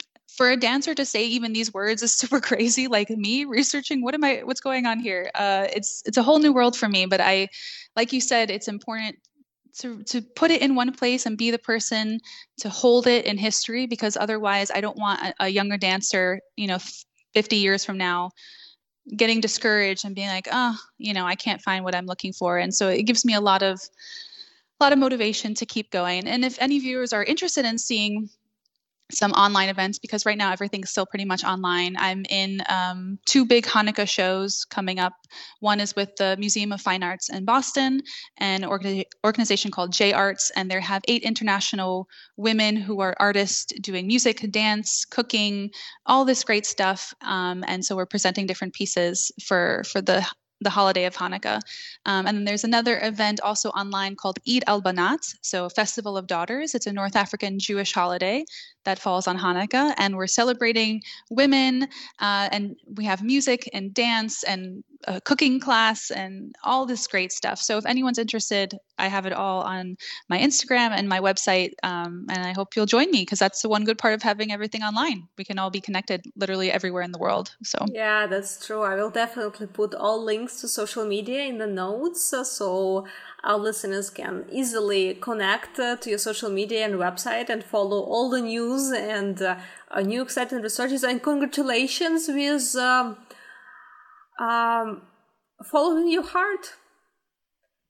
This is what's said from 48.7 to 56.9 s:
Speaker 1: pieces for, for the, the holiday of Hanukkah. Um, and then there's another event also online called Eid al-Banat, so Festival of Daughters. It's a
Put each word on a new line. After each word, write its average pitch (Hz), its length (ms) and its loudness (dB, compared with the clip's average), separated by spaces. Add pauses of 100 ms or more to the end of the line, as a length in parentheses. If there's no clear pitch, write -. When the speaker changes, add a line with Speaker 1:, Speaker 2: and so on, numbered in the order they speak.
Speaker 1:
pieces 180 580 -2 (100)
for, 175 480 0
for 196 120 -2
the, 185 260 2 (320)
the 202 100 -2
holiday 190 360 4
of 185 100 -2
Hanukkah. 190 460 -2 (440)
Um, 196 220 2
and 208 100 2
then 202 60 -2
there's 208 220 -2
another 233 360 2
event 208 380 0
also 208 300 -2
online 196 480 -4
called 190 280 -4
Eid 247 220 0
al-Banat, 190 520 2 (240)
so 180 260 -4
Festival 208 480 -2
of 185 100 -6
Daughters. 233 480 -2
It's 226 120 -4
a 214 40 -2